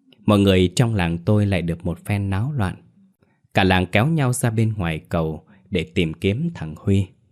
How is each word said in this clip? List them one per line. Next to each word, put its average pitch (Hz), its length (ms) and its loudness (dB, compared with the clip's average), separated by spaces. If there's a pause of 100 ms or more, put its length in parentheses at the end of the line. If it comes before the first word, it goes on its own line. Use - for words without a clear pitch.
(240)
Mọi 104 140 4
người 92 380 4
trong 117 180 2
làng 85 240 -2
tôi 104 280 0
lại 95 160 -2
được 85 240 -6
một 82 180 -6
phen 101 260 -4
náo 107 220 -4
loạn. 95 240 -4 (800)
Cả 101 100 2
làng 92 220 2
kéo 107 200 0
nhau 151 260 0
ra 123 180 -2
bên 110 260 0
ngoài 82 220 -4 (100)
cầu 80 360 -4 (260)
để 82 140 -2 (100)
tìm 82 200 0
kiếm 117 400 -2
thằng 78 240 -10
Huy. 98 280 0 (260)